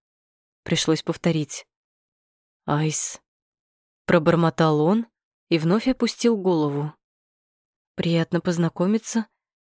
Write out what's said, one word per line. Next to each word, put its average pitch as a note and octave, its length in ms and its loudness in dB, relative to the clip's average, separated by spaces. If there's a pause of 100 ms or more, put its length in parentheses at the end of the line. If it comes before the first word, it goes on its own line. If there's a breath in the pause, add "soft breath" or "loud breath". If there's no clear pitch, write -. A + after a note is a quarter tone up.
(640)
пришлось D#3+ 400 -2
повторить. - 640 -4 (1000)
«Айс», D3+ 540 -2 (840)
пробормотал D#3+ 720 2
он G#3 260 2 (420)
и E3+ 100 2
вновь F3 300 0
опустил A#3 480 0
голову. D3+ 580 -2 (1040)
«Приятно E3+ 440 0
познакомиться. F#3 840 -2 (400)